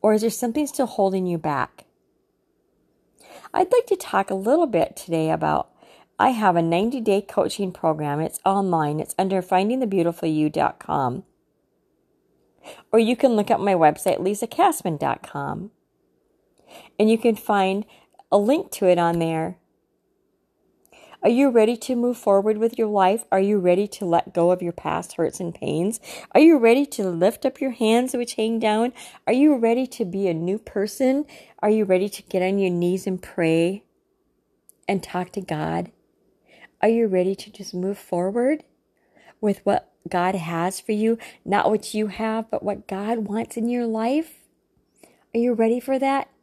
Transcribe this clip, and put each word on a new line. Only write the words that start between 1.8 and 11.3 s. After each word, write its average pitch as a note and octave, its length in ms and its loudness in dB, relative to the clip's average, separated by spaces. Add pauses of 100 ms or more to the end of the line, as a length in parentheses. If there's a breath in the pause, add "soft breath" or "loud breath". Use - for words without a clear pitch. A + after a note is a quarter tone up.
I'd F#4 180 2
like B4 140 2
to F#4+ 100 0
talk - 320 -2
a - 60 -4
little B3 320 2
bit F3 280 0
today D#3+ 360 -2
about, D#3 400 -2 (480 soft breath)
I B3 140 4
have G#3+ 240 2
a E3+ 60 2
ninety-day G#3 600 0
coaching G3+ 500 -4
program. D3+ 480 -2
It's - 240 -6
online. F3 560 0
It's - 180 -8
under F#3+ 220 0
finding G3 400 0
the C4 60 -2
beautiful E3+ 420 -2
you D3+ 220 0
dot D3 280 -2
com. C3+ 460 -4 (1700 loud breath)